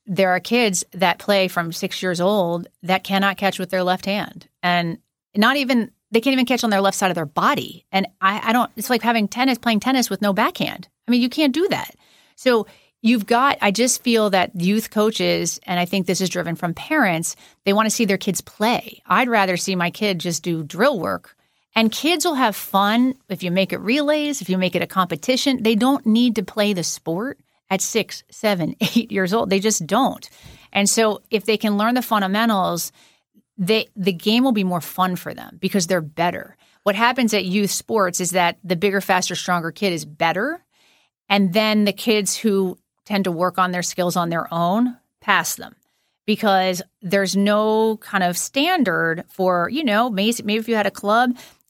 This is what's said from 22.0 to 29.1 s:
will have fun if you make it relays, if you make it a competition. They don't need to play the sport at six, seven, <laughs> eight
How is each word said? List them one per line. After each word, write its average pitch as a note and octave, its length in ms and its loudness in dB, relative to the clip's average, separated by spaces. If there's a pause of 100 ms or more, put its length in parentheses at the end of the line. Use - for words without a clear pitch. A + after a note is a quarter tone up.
will E4+ 100 0
have B3 220 0
fun A3+ 580 0 (140)
if F#3+ 140 -8
you F3 80 -4
make F#3+ 220 0
it - 80 -4
relays, D4 600 0
if - 80 -14
you F#3 80 0
make F#3 180 0
it F3 80 0
a E3 40 -4
competition. B3 760 -2
They A3+ 120 4
don't B3+ 320 2
need A3+ 300 2
to A3+ 60 -2
play G#3 300 -2
the F3 100 -2
sport F3+ 560 -6 (320)
at F#3+ 120 0
six, - 480 -4
seven, F#3 460 -2
<laughs> - 40 -6
eight A3 320 0